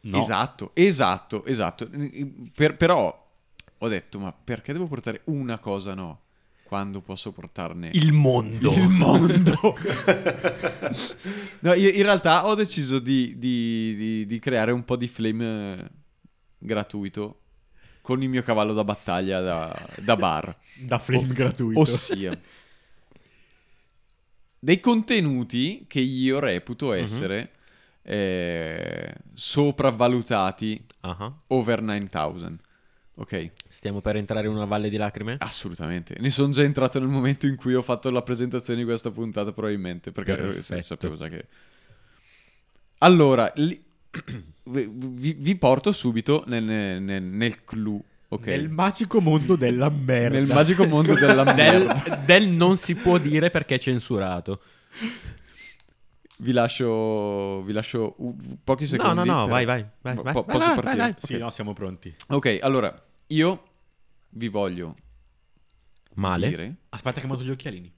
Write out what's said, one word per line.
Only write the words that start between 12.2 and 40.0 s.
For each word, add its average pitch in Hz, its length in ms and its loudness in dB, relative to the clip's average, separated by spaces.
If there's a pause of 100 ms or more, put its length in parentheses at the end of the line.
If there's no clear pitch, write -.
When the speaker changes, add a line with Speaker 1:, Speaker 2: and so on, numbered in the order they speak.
Speaker 2:
ho 214 80 4
deciso 147 440 0
di, 127 380 0
di, 117 580 -2
di, 110 300 -4
di 110 140 -6
creare 117 320 0
un 123 120 -2
po' 127 120 -2
di 120 120 -4
flame, 110 720 -4
eh, 92 100 -14 (680)
gratuito 104 840 -8 (600)
con 131 220 -2
il 131 60 -2
mio 127 120 0
cavallo 107 320 0
da 107 100 0
battaglia 95 580 -2
da, 82 460 -6 (140)
da 113 140 2
bar. 85 420 -2 (220)
Speaker 1:
Da 127 180 -4
flame 127 320 0
Speaker 2:
O-, 127 40 -2
Speaker 1:
gratuito. 123 480 0
Speaker 2:
ossia, 98 540 0 (2250)
dei 170 220 4
contenuti 180 1080 0
che 143 120 -4
io 131 400 0
reputo 120 480 -4
Speaker 3:
Mhm. 117 60 0
Speaker 2:
essere, 101 580 -4 (500)
eh, 82 1120 -4 (220)
sopravvalutati 120 1500 0 (180)
Speaker 3:
Ah. 92 300 -8 (160)
Speaker 2:
over 117 360 2
nine 104 240 -4
thousand. 85 500 -6 (560)
Ok? 82 380 -8 (160)
Speaker 3:
Stiamo 101 340 -10
per 107 140 -2
entrare 107 320 -4
in 107 60 -4
una 107 120 -4
valle 104 240 -2
di 104 80 -4
lacrime? 104 420 -6
Speaker 2:
Assolutamente. 85 800 -8
Ne 123 120 -2
sono 139 220 2
già 147 100 4
entrato 139 340 0
nel 131 120 -2
momento 135 360 0
in 139 100 2
cui 127 200 -2
ho 127 80 2
fatto 127 260 -4
la 123 140 -2
presentazione 120 560 -4
di 120 60 -4
questa 113 260 -4
puntata, 104 400 -6
probabilmente, 98 600 -6